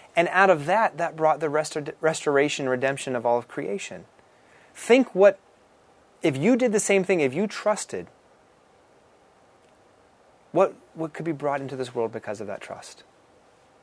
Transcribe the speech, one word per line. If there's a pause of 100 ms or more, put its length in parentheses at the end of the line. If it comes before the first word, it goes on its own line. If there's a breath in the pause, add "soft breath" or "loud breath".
(160 loud breath)
And
out
of
that,
that
brought
the
restor-,
restoration,
redemption
of
all
of
creation. (680 soft breath)
Think
what, (840)
if
you
did
the
same
thing,
if
you
trusted, (2500)
what, (220)
what
could
be
brought
into
this
world
because
of
that
trust? (800)